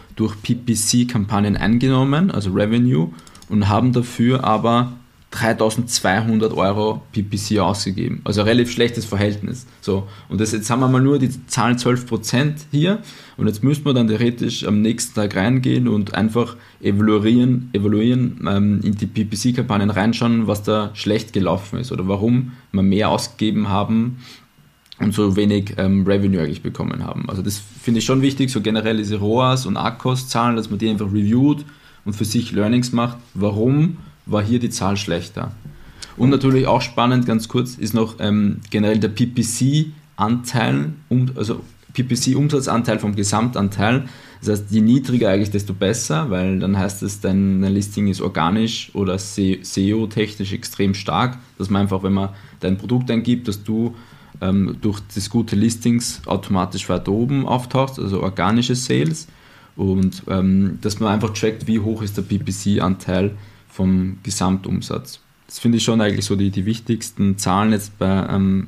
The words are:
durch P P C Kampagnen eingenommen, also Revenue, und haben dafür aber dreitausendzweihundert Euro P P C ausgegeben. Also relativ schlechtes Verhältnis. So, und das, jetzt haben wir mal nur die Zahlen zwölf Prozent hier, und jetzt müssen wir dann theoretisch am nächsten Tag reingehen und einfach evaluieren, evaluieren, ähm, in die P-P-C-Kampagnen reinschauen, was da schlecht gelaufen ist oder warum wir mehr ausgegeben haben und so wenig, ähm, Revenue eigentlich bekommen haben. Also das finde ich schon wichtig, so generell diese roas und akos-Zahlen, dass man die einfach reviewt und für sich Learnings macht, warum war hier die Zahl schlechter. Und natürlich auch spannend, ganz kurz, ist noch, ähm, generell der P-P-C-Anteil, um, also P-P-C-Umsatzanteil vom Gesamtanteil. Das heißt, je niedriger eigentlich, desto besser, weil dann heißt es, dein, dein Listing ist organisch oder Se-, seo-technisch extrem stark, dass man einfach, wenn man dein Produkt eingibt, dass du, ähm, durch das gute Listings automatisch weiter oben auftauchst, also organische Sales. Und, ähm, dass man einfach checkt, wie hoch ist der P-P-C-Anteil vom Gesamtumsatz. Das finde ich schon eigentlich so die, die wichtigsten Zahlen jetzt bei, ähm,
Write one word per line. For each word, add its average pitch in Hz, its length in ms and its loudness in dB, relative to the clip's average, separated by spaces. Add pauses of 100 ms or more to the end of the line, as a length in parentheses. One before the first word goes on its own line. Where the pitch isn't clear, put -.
(160)
durch 104 260 -2
P 123 140 0
P 120 180 -2
C 120 320 2
Kampagnen 104 500 0
eingenommen, 131 760 2
also 101 180 -2
Revenue, 120 640 2 (360)
und 101 220 2
haben 120 240 2
dafür 120 500 0
aber 117 500 2 (380)
dreitausendzweihundert 113 1200 0
Euro 104 500 0 (100)
P 104 80 -2
P 101 160 -4
C 104 220 0
ausgegeben. 92 640 -2
Also 101 180 0
relativ 120 320 2
schlechtes 120 320 0
Verhältnis. 104 600 -4 (120)
So, 95 280 -2 (200)
und 95 140 -2
das, 110 100 0
jetzt 104 180 -4
haben 120 100 2
wir 131 100 4
mal 127 120 4
nur 139 180 4
die 131 100 2 (160)
Zahlen 120 320 2
zwölf 123 300 0
Prozent 127 640 -2
hier, 175 280 2 (380)
und 107 100 0
jetzt 104 160 -2
müssen 143 220 2
wir 143 80 2
dann 120 140 2
theoretisch 117 580 0
am 104 160 2
nächsten 110 320 0
Tag 104 240 -2
reingehen 127 500 2
und 104 280 0
einfach 110 420 0 (240)
evaluieren, 107 880 4
evaluieren, 107 800 2
ähm, 101 340 2
in 101 140 0
die - 80 -4
P-P-C-Kampagnen 107 880 0
reinschauen, 113 560 2
was 101 160 0
da 107 300 0
schlecht - 380 -2
gelaufen 92 480 0
ist - 120 -6
oder 90 160 -4
warum 117 460 0 (180)
wir 98 100 0
mehr 98 280 2
ausgegeben 107 600 -2
haben 113 480 0 (840)
und 101 140 0
so 104 220 2
wenig, 104 420 0
ähm, 98 280 2
Revenue 101 360 2
eigentlich 76 220 -4
bekommen - 420 -6
haben. - 240 -6
Also 92 140 -4
das 101 180 -6 (200)
finde 117 180 2
ich 107 60 -2
schon 131 180 2
wichtig, 135 260 2
so 113 120 -2
generell 110 360 0
diese 104 200 -2
roas 127 500 2
und 104 100 -2
akos-Zahlen, 120 800 0
dass 110 160 -4
man 101 80 -4
die 110 100 0
einfach 104 240 -2
reviewt 123 520 2 (380)
und 101 100 -4
für 107 120 -4
sich - 260 -2
Learnings 120 400 0
macht, 120 260 -2 (180)
warum 117 600 2 (280)
war 98 180 0
hier 120 160 2
die 117 100 -2
Zahl 98 260 -2
schlechter. 85 580 -4 (600)
Und 123 140 4
natürlich 131 380 4
auch 120 140 4
spannend, 123 440 2
ganz 113 220 0
kurz, 123 280 -2
ist 107 200 -4
noch, 110 240 0
ähm, 104 400 0 (100)
generell 107 300 2
der 110 80 2
P-P-C-Anteil, 127 1900 0 (140)
um, 127 280 2
also 110 260 -4 (320)
P-P-C-Umsatzanteil 127 1080 0
vom 104 160 -2
Gesamtanteil. 104 880 0 (380)
Das 98 80 -4
heißt, 101 200 0
je 107 120 4
niedriger 123 480 4
eigentlich, 101 200 2
desto 101 240 -4
besser, 120 560 -2
weil 92 300 0
dann 98 180 0
heißt 95 240 -2
es, 101 200 -6
dein, 98 420 2
dein 98 100 2
Listing 101 340 0
ist 92 140 -2
organisch 98 720 -2
oder 95 240 -2
Se-, 95 460 -2
seo-technisch 104 880 -2
extrem 98 400 -2
stark, 110 460 -2 (180)
dass 95 140 -4
man 101 120 2
einfach, 95 200 -2
wenn 98 100 0
man 98 160 0 (300)
dein 95 180 -2
Produkt 123 320 -2
eingibt, 120 380 0
dass 101 160 -6
du, 113 320 -2 (460)
ähm, 95 380 0
durch 101 200 -2 (160)
das 101 160 -6
gute 113 240 0
Listings 117 720 0
automatisch 95 600 -2
weiter 90 240 -2
oben 127 360 0
auftauchst, 131 500 -2
also 98 240 -2
organische 107 540 0
Sales. 143 520 -2 (480)
Und, 95 520 0
ähm, 95 540 2
dass 101 180 -4
man 107 120 0
einfach 107 220 0
checkt, - 320 -2
wie 113 140 0
hoch 104 240 -4
ist 101 120 -6
der 101 60 -4
P-P-C-Anteil 98 1080 -2 (360)
vom 92 560 0
Gesamtumsatz. 95 960 -4 (280)
Das - 120 -16
finde 117 180 2
ich 110 60 0
schon 113 180 2
eigentlich 98 240 0
so 104 100 0
die, 98 140 2
die 98 160 -2
wichtigsten 107 720 -2
Zahlen 101 340 2
jetzt 104 260 -2
bei, 95 320 0
ähm, 95 380 0